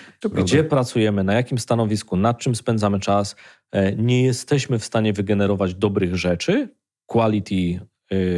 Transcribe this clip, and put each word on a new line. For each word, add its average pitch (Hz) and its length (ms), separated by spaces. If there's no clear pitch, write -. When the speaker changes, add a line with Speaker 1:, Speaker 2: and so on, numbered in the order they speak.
Speaker 1:
to 220 100
Speaker 2:
gdzie 92 280
Speaker 1:
prawda. 156 120
Speaker 2:
pracujemy, 110 540
na 95 100
jakim 120 240
stanowisku, 107 600
nad 113 220
czym 123 160
spędzamy 104 440
czas, 101 360
e, 98 240
nie 123 280
jesteśmy 127 560
w - 60
stanie 110 280
wygenerować 101 640
dobrych 98 400
rzeczy, 92 540
quality, 98 720
e, 95 60